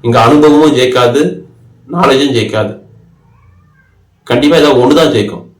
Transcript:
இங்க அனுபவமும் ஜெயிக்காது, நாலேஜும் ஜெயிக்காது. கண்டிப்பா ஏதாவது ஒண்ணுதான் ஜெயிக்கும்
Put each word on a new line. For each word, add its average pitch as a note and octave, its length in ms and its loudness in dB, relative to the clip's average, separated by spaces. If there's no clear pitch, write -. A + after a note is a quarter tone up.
இங்க A#2 160 0
அனுபவமும் D3 580 2
ஜெயிக்காது, B2 440 0
நாலேஜும் C#3+ 480 -2
ஜெயிக்காது. G#2 380 -6
கண்டிப்பா D3 300 0
ஏதாவது D3 240 2
ஒண்ணுதான் D3 320 2
ஜெயிக்கும் G2 300 -6